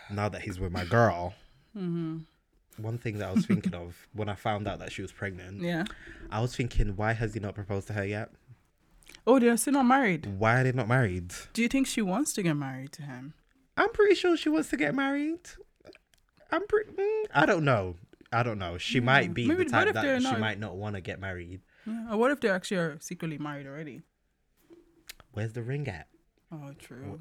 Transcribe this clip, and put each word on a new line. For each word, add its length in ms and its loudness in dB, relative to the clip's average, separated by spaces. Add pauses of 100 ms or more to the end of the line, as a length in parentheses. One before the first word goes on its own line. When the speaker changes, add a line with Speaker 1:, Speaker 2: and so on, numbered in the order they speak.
(100)
Speaker 1:
now 180 0
that 140 -8
he's 180 -8
with 120 -2
my 120 -2
girl, 500 2 (420)
Speaker 2:
Mm-hmm. 420 -4 (640)
Speaker 1:
one 160 -4
thing 200 -6
that 100 -4
I 40 -4
was 140 2
thinking 280 0
of 400 -14
when 140 -4
I 80 -4
found 320 -2
out 100 -6
that 140 -12
she 100 -8
was 100 -8
pregnant, 480 -8
Speaker 2:
Yeah. 240 -2 (460)
Speaker 1:
I 100 -2
was 160 -2
thinking, 400 0
why 180 0
has 200 -4
he 60 -4
not 160 -8
proposed 320 -6
to 60 -6
her 120 -2
yet? 240 -6 (960)
Speaker 2:
Oh, 140 8
they're 160 6
still 180 2
not 120 6
married. 520 4
Speaker 1:
Why 220 6
are 40 4
they 80 4
not 160 0
married? 460 2 (180)
Speaker 2:
Do 100 -2
you 60 4
think 200 2
she 120 -2
wants 340 0
to 80 -2
get 120 2
married 380 -6
to 100 -14
him? 320 -12 (420)
Speaker 1:
I'm 160 4
pretty 220 8
sure 220 4
she 140 0
wants 200 2
to 60 -2
get 180 2
married. 440 -2 (1120)
I'm 140 0
pre-, 180 2
mm, 400 -2 (100)
I 120 6
don't 180 4
know. 320 2 (340)
I 120 2
don't 160 -2
know. 180 -6
She 220 0
Speaker 2:
Yeah. 60 2
Speaker 1:
might 280 6
be 140 0
Speaker 2:
Maybe 180 2
Speaker 1:
the 0 -
Speaker 2:
what 60 -6
Speaker 1:
type 180 4
Speaker 2:
if 60 0
they're 80 0 (180)
Speaker 1:
that 20 0
she 100 0
Speaker 2:
not 80 0
Speaker 1:
might 180 -2
not 180 -8
wanna 240 -6
get 180 -8
married. 420 -10 (260)
Speaker 2:
Yeah. 260 -8
Or 60 0
what 120 4
if 100 -2
they 100 2
actually 280 -2
are 220 -2
secretly 380 -8
married 280 -8
already? 360 -14 (1300)
Speaker 1:
Where's 220 -6
the 80 -6
ring 260 -4
at? 200 -10 (440)
Speaker 2:
Oh, 260 -14
true. 200 -20 (220)